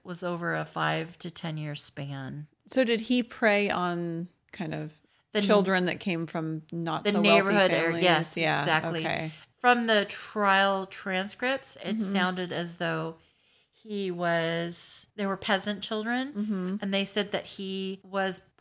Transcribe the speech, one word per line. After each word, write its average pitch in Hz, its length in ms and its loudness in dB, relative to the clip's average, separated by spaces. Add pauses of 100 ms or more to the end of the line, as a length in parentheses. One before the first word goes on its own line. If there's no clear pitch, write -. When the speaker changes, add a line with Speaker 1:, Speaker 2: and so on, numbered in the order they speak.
Speaker 1:
was 175 180 -10
over 170 320 -2
a 156 100 -2
five 160 560 -2
to 170 100 -8
ten 160 260 -6
year 151 180 -6
span. 139 720 -10 (200)
Speaker 2:
So 262 180 4
did 226 160 2
he 247 220 2
prey 208 480 2
on 175 580 -2 (240)
kind 156 220 -6
of 156 180 -8 (400)
Speaker 1:
The 214 80 0
n- 202 60 2
Speaker 2:
children 185 400 4
that - 140 -2
came 165 260 -2
from 160 360 -4 (100)
not 165 320 -4
Speaker 1:
the 208 60 4
Speaker 2:
so 202 120 4
wealthy 202 60 6
Speaker 1:
neighborhood 196 420 6
area, 160 160 2
Speaker 2:
families? 170 180 0
Speaker 1:
yes, 165 320 4
Speaker 2:
Yeah, 156 240 2
Speaker 1:
exactly. 160 400 0
Speaker 2:
okay. 160 300 -4 (300)
Speaker 1:
From 240 260 4
the 214 200 4
trial 196 800 2
transcripts, 202 960 -4
it 220 140 -2
Speaker 2:
Mm-hmm. 202 140 -2
Speaker 1:
sounded 180 400 0
as 170 240 -6
though 160 400 -4 (540)
he 202 400 -6
was, 170 960 -2 (100)
they 202 100 -2
were 196 100 -2
peasant 196 460 -2
children, 240 500 -4
Speaker 2:
Mm-hmm. 202 480 -2
Speaker 1:
and 196 120 -2
they 196 120 2
said 202 280 -2
that - 140 -4
he 190 560 -6
was 190 400 -2 (180)